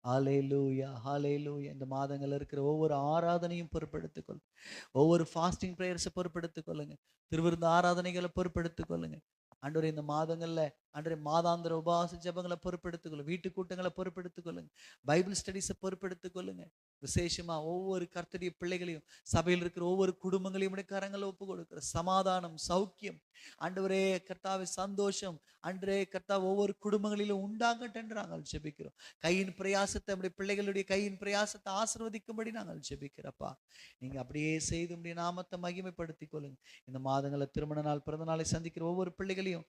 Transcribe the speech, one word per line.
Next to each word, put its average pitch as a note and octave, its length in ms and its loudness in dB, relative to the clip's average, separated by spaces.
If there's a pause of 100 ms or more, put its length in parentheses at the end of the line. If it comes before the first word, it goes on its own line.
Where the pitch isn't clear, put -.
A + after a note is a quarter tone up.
ஹalleluya, C3+ 840 4 (120)
ஹalleluya. C#3+ 580 0
இந்த C3+ 280 -8
மாதங்கள்ல C#3 440 -2
இருக்கிற C#3+ 260 -4
ஒவ்வொரு D3+ 340 4
ஆராதனையும் E3+ 760 2
பொறுப்பெடுத்துக்கொள், D#3+ 680 -6 (520)
ஒவ்வொரு D#3+ 420 8
ஃபாஸ்டிங் F3 440 0
பிரேயர்ஸை F3+ 380 -2
பொறுப்பெடுத்துக்கொள்ளுங்க, E3 800 -4 (360)
திருவிருந்து E3 340 4
ஆராதனைகளை F3 720 6
பொறுப்பெடுத்துக்கொள்ளுங்க. E3 840 -2 (420)
ஆண்டவரே, D#3 220 0
இந்த D#3 180 0
மாதங்கள்ல D#3+ 800 -2 (180)
ஆண்டவரே D#3 280 -4
மாதாந்திர E3+ 460 2
உபவாச E3+ 520 2
ஜெபங்களை F3 400 -4
பொறுப்பெடுத்துக்கொள்ளுங்க, E3+ 600 -6
வீட்டு F3 280 -4
கூட்டங்களை F#3 460 -4
பொறுப்பெடுத்துக்கொள்ளுங்க, F3 720 -8 (360)
பைபிள் F3+ 300 4 (100)
ஸ்டடீஸை F#3+ 360 -6
பொறுப்பெடுத்துக்கொள்ளுங்க. F#3 840 -6 (360)
விசேஷமா E3+ 600 0
ஒவ்வொரு F3+ 520 -2
கர்த்தருடைய F3+ 440 -6
பிள்ளைகளையும், F3 460 -4 (200)
சபையில் F3 380 4
இருக்கிற F3 240 -2
ஒவ்வொரு F#3 380 4
குடும்பங்களையும் F#3+ 500 0
உம்முடைய G3 160 -6
கரங்களை G3 340 -4
ஒப்பு G3 220 -6
கொடுக்கிற F3 340 -8
சமாதானம், F3+ 760 2 (120)
சௌக்கியம், F#3 540 0 (380)
ஆண்டவரே F#3+ 640 2
கர்த்தாவே F#3+ 400 -4
சந்தோஷம், G3 800 -2 (260)
ஆண்டவரே F#3+ 400 0
கர்த்தா G3 320 0
ஒவ்வொரு G3 440 4
குடும்பங்களிலும் G#3 640 2
உண்டாகட்டும் A#3 460 0
என்று A3 220 -10
நாங்கள் E3 280 -6 (140)
ஜெபிக்கிறோம். D3+ 360 -10 (240)
கையின் F#3 400 2
பிரயாசத்தை, G3 480 0
நம்முடைய F#3 320 -2
பிள்ளைகளுடைய G3 480 0
கையின் G3 320 0
பிரயாசத்தை G3+ 520 -2
ஆசீர்வதிக்கும்படி A3 840 -4
நாங்கள் E3+ 380 -8
ஜெபிக்கிறப்பா. C#3+ 640 -10 (440)
நீங்க C3 220 -8
அப்படியே D3+ 400 -2
செய்து E3+ 360 -4
உம்முடைய E3+ 180 -10
நாமத்தை F3 460 -4
மகிமைப்படுத்திக் F3 760 -8
கொள்ளுங்க. C#3+ 220 -10 (280)
இந்த C3 260 -4
மாதங்கள்ல C#3 400 2
திருமண D3+ 320 -2
நாள், D3 200 0
பிறந்த D#3 240 -6
நாளை D#3+ 200 0
சந்திக்கிற E3 400 -2
ஒவ்வொரு F3+ 280 0
பிள்ளைகளையும் F#3+ 560 -2